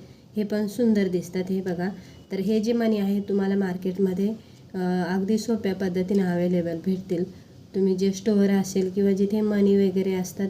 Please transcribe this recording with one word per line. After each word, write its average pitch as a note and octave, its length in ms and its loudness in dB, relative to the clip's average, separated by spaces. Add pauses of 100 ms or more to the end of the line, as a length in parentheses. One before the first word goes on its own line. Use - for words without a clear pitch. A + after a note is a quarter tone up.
(360)
हे G#3+ 60 0
पण G#3 240 -2
सुंदर G#3 420 2
दिसतात. F3+ 420 -4
हे F#3+ 100 -2
बघा, F3+ 280 -4 (440)
तर G3 80 -4
हे A3 200 2
जे A3 120 2
मणी A3+ 260 2
आहे G3+ 220 0
तुम्हाला G3 340 0
मार्केटमध्ये, F#3+ 720 0 (460)
अ, F#3+ 40 -6 (300)
अगदी G3 300 0
सोप्या G#3 360 -2
पद्धतीने F#3 480 0
अव्हेलेबल F3 640 0
भेटतील. F#3 480 -4 (420)
तुम्ही F#3+ 220 2
जे F#3+ 160 2
स्टोअर G3+ 380 2
असेल F#3+ 400 0
किंवा G3 220 2
जिथे G3+ 280 2
मणी G3+ 360 4
वगैरे F#3+ 360 2
असतात F#3 380 -4